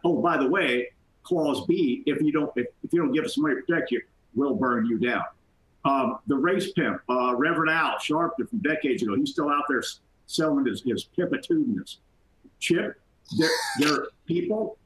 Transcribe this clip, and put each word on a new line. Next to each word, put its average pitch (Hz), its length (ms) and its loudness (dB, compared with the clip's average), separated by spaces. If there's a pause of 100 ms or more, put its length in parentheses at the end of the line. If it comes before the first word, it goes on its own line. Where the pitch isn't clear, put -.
oh, 156 180 2
by 165 160 2
the 135 100 2
way, 135 420 0 (340)
clause 151 420 0
B: 151 400 2
if 147 160 0
you 151 100 2
don't, 147 240 0
if, 120 120 -2 (160)
if - 100 -6
you 170 60 4
don't 139 140 2
give 156 120 0
us - 120 -6
money 277 180 2
to - 60 -4
protect 165 300 -2
you, - 100 0 (340)
we'll 135 200 2
burn 117 300 2
you 117 140 0
down. 117 240 0 (600)
Um, 131 440 0
the 139 80 2
race 175 380 0
pimp, 120 360 0
uh, 123 260 0
Reverend 160 360 2
Al 160 260 0
Sharpton - 520 -2
from 110 100 -4
decades 147 420 0
ago, - 140 0
he's 143 160 0
still 147 180 -2
out 147 180 0
there 131 120 2
s-, - 200 -8 (280)
selling 147 380 0
his, 117 180 -2
his 120 240 -2 (100)
pimpitudinous. - 800 -2 (600)
Chip, - 400 -2 (380)
they're, 160 120 4 (300)
they're 147 280 0 (200)
people, 208 580 -2